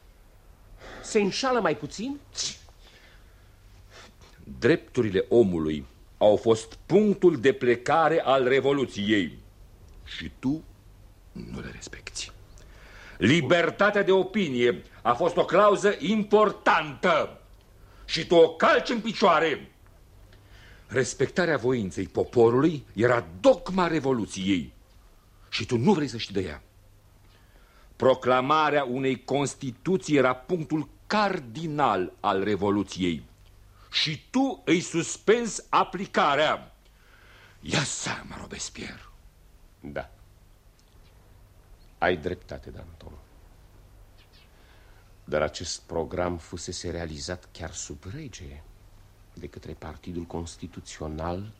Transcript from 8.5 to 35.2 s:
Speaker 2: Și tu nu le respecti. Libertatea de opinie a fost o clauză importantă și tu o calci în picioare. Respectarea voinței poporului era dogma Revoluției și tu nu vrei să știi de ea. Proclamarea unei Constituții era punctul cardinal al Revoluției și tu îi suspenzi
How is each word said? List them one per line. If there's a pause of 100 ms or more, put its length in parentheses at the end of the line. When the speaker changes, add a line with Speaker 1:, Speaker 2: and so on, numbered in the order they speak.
Speaker 2:
Și
tu (680)
nu
le
respecti. (880)
Libertatea
de
opinie (200)
a
fost
o
clauză
importantă (640)
și
tu
o
calci
în
picioare. (1120)
Respectarea
voinței
poporului (100)
era (140)
dogma
Revoluției (760)
și
tu
nu
vrei
să
știi
de
ea. (1300)
Proclamarea
unei
Constituții
era
punctul (180)
cardinal
al
Revoluției (720)
și
tu
îi
suspenzi